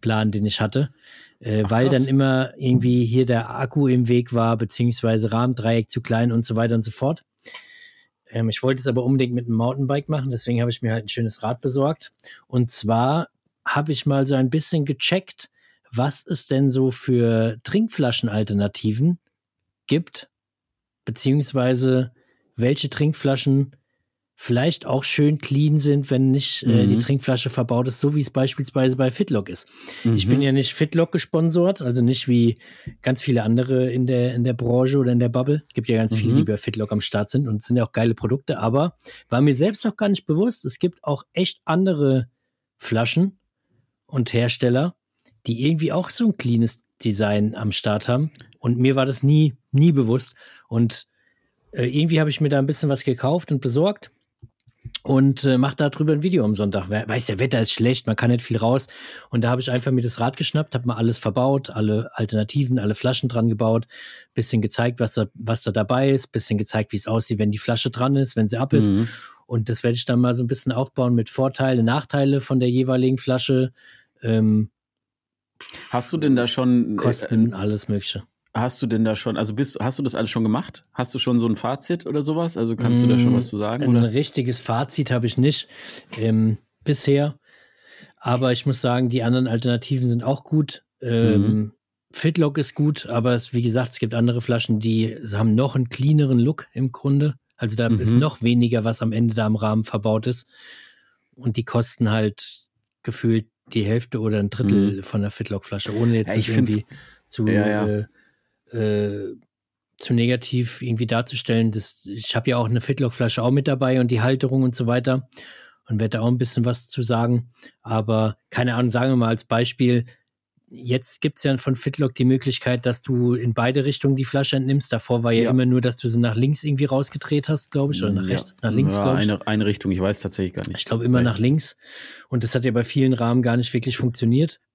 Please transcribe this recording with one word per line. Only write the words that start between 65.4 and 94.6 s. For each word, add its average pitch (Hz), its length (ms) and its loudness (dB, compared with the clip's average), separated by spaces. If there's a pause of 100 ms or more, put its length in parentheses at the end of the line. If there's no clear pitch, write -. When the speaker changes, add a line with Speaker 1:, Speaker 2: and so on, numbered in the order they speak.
Speaker 1:
da 107 100 -4
dabei 127 380 2
ist, 135 200 0
bisschen 107 280 -2
gezeigt, 107 340 -2
wie 107 60 -4
es - 100 -6
aussieht, 113 320 -2
wenn 104 100 2
die 104 80 -4
Flasche 117 320 -2
dran 123 240 0
ist, 135 220 0
wenn 110 100 2
sie 110 120 -4
ab 135 160 -2
ist. 104 160 4
Speaker 2:
Mhm. 110 180 2 (380)
Speaker 1:
Und 117 220 -4
das 113 140 -4
werde 120 140 0
ich 120 80 -6
dann 123 160 2
mal 123 140 2
so 123 100 -2
ein 117 40 -4
bisschen 127 220 -2
aufbauen 123 460 0
mit 113 140 0
Vorteile, 131 520 0
Nachteile 139 580 0
von 131 200 0
der 123 100 2
jeweiligen 127 480 2
Flasche. 127 540 0 (500)
Ähm, 110 480 2 (1200)
Speaker 2:
Hast 120 220 -4
du 170 40 -4
denn 151 180 2
da 120 140 2
schon, 123 460 2
äh, - 20 -4
Speaker 1:
Kosten, 113 580 0
alles 101 320 -4
Mögliche. 101 380 -4 (300)
Speaker 2:
Hast 123 280 -4
du 131 40 -2
denn 110 180 0
da 110 120 0
schon, 110 200 -4
also 107 180 -4
bist, 135 260 -4
hast - 180 -4
du 143 40 -4
das 127 120 -4
alles 113 160 -2
schon 113 120 -2
gemacht? 110 400 -2 (100)
Hast - 220 -6
du 120 40 -6
schon 120 200 0
so 117 100 0
ein 107 80 0
Fazit 139 500 -6
oder 147 160 -4
sowas? 165 340 -2
Also 117 200 -2
kannst 120 260 2
du 123 40 4
da 123 120 4
schon 120 140 4
Speaker 1:
Mm, 123 40 4
Speaker 2:
was 120 120 0
zu 110 100 -8
sagen, 110 260 -4
Speaker 1:
ein 123 120 2
Speaker 2:
oder? 117 160 4
Speaker 1:
richtiges 123 480 -2
Fazit 123 500 -4
habe 120 160 0
ich 110 120 -2
nicht, 143 300 2 (500)
ähm, 110 400 2 (260)
bisher. 143 540 0 (800)
Aber 123 340 0
ich - 140 -2
muss 131 140 0
sagen, 123 280 2
die 120 140 0
anderen 127 260 2
Alternativen 120 600 0
sind 117 160 0
auch 135 200 -2
gut. - 400 -2 (160)
Ähm, 113 420 4
Speaker 2:
Mhm. 107 300 0 (420)
Speaker 1:
Fitlock 156 440 0
ist - 160 -4
gut, 147 320 0
aber 120 280 0
es, 120 200 -4
wie 120 80 2
gesagt, 120 300 0
es - 60 -8
gibt 120 160 -2
andere 120 280 2
Flaschen, 113 380 0